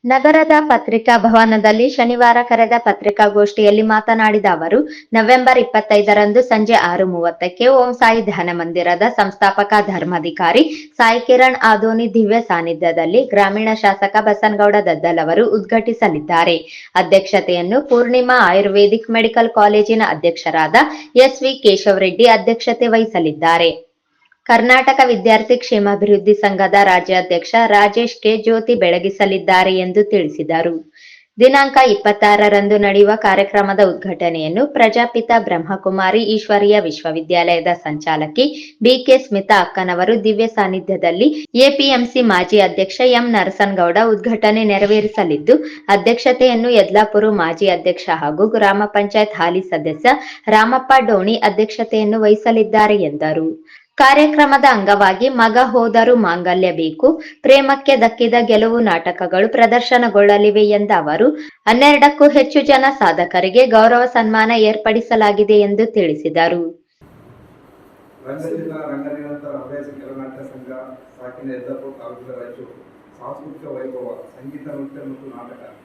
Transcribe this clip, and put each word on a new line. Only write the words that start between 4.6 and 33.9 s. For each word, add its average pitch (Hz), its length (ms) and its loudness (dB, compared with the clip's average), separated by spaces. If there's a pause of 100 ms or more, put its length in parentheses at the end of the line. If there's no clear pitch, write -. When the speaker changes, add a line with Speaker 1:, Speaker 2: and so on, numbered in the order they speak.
Speaker 1:
ನವೆಂಬರ್ 247 500 4
ಇಪ್ಪತ್ತೈದರಂದು 208 800 2 (100)
ಸಂಜೆ 220 260 2 (140)
ಆರು 180 160 -2
ಮೂವತ್ತಕ್ಕೆ 180 600 -4 (140)
ಓಂ 247 180 0
ಸಾಯಿ 226 300 2
ಧ್ಯಾನ 175 220 -6 (100)
ಮಂದಿರದ 175 420 -2 (160)
ಸಂಸ್ಥಾಪಕ 202 540 0 (180)
ಧರ್ಮಾಧಿಕಾರಿ 175 720 -2 (380)
ಸಾಯಿ 233 260 2
ಕಿರಣ್ 254 320 2 (120)
ಆದೋನಿ 226 440 0
ದಿವ್ಯ 226 340 2
ಸಾನ್ನಿಧ್ಯದಲ್ಲಿ 170 760 -2 (120)
ಗ್ರಾಮೀಣ 208 480 0
ಶಾಸಕ 196 340 0 (120)
ಬಸನಗೌಡ 208 480 0 (120)
ದದ್ದಲ್ 165 360 -2
ಅವರು 170 200 0 (140)
ಉದ್ಘಾಟಿಸಲಿದ್ದಾರೆ. 175 1000 -2 (460)
ಅಧ್ಯಕ್ಷತೆಯನ್ನು 180 800 0 (100)
ಪೂರ್ಣಿಮಾ 247 480 2 (100)
ಆಯುರ್ವೇದಿಕ್ 202 680 2
ಮೆಡಿಕಲ್ 226 420 0
ಕಾಲೇಜಿನ 208 420 2 (120)
ಅಧ್ಯಕ್ಷರಾದ 165 640 -2 (500)
ಎಸ್ 262 180 -4
ವಿ 269 100 -2 (120)
ಕೇಶವರೆಡ್ಡಿ 190 640 2 (100)
ಅಧ್ಯಕ್ಷತೆ 233 580 -2
ವಹಿಸಲಿದ್ದಾರೆ. 165 720 0 (760)
ಕರ್ನಾಟಕ 254 540 2 (100)
ವಿದ್ಯಾರ್ಥಿ 220 520 2
ಕ್ಷೇಮಾಭಿವೃದ್ಧಿ 202 680 0 (100)
ಸಂಘದ 196 340 0 (120)
ರಾಜ್ಯಾಧ್ಯಕ್ಷ 180 640 -2 (200)
ರಾಜೇಶ್ 208 500 2
ಕೆ 214 80 0 (140)
ಜ್ಯೋತಿ 226 380 0
ಬೆಳಗಿಸಲಿದ್ದಾರೆ 190 920 0 (100)
ಎಂದು 185 180 -2 (120)
ತಿಳಿಸಿದರು. 165 600 -2 (680)
ದಿನಾಂಕ 269 380 4 (160)
ಇಪ್ಪತ್ತಾರರಂದು 208 920 2
ನಡೆಯುವ 202 280 4 (140)
ಕಾರ್ಯಕ್ರಮದ 196 640 0